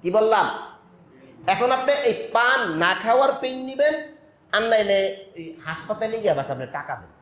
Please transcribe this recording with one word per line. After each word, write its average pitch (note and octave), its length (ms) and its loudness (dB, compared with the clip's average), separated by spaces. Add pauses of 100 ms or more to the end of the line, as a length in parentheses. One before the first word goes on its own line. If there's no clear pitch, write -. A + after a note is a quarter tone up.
কি F3 100 -2
বললাম? A3 340 4 (1000)
এখন A3+ 240 2
আপনি C4 200 2
এই C#4 420 0
পান A#3+ 360 2
না E3+ 240 2
খাওয়ার C4 360 4 (120)
পেইন B3+ 240 -6
নিবেন, D4 480 -2 (380)
আর G#3 100 0
নাইলে G3+ 460 2 (280)
এই E3 300 -14
হাসপাতালে A3 540 -6
গিয়ে G3 140 2
বাস C#3 160 -2
আপনি C3 220 -6
টাকা C#3+ 240 -8
দেন। F2+ 140 -18 (120)